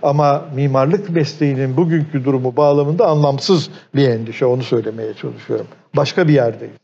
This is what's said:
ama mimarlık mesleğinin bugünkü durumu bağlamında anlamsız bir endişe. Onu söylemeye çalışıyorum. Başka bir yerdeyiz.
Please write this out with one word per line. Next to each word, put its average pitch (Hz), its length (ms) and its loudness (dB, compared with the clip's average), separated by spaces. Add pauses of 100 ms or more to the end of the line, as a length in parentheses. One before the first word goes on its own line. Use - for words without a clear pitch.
ama 143 420 2 (100)
mimarlık 143 540 0
mesleğinin 139 680 -2
bugünkü 156 480 0
durumu 127 320 0
bağlamında 147 500 2
anlamsız 147 600 0 (260)
bir 139 140 4
endişe. 113 360 -2
Onu 123 180 0
söylemeye 110 500 -4
çalışıyorum. 117 540 -8 (280)
Başka 143 320 0
bir 151 60 4
yerdeyiz. 117 500 0